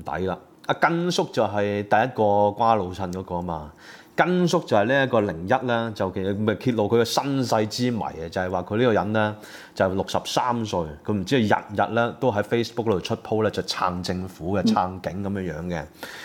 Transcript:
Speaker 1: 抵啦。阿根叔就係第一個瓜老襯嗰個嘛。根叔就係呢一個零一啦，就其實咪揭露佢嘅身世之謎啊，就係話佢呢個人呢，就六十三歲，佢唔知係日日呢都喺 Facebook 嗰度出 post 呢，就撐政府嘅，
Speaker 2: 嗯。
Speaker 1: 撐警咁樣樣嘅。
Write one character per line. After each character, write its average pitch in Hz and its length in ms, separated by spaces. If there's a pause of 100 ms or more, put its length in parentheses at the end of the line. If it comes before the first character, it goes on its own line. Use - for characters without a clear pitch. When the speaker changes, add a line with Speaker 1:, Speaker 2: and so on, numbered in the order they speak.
Speaker 1:
抵 82 220
啦。 90 120 (280)
阿 - 80
根 170 360
叔 175 220
就 - 140
係 104 420
第 - 80
一 123 200
個 104 360
瓜 113 240
老 95 120
襯 90 260
嗰 92 100
個 87 180
嘛。 80 300 (420)
根 180 320
叔 170 140
就 160 160
係 101 100
呢 135 200
一 - 20
個 117 140
零 92 260
一 101 40 (160)
啦， 117 280
就 95 160
其 98 80
實 98 180
咪 107 180
揭 120 180
露 107 160
佢 117 120
嘅 113 40
身 135 380
世 110 240
之 123 260
謎 104 140
啊， 80 220
就 92 120
係 92 80
話 92 140
佢 104 140
呢 120 80
個 117 80
人 98 200
呢， 107 220 (380)
就 98 140
六 92 180
十 - 200
三 120 400
歲， 101 140 (260)
佢 110 80
唔 98 100
知 131 180
係 107 160
日 - 60 (100)
日 101 200
呢 117 260
都 131 100
喺 104 140
Facebook 117 400
嗰 110 80
度 92 80
出 117 160
post 110 300
呢， 101 40
就 92 140
撐 90 400
政 92 240
府 90 300
嘅， 95 60
Speaker 2:
嗯。 - 20
Speaker 1:
撐 95 440
警 92 140
咁 101 60
樣 92 260
樣 78 140
嘅。 82 140 (420)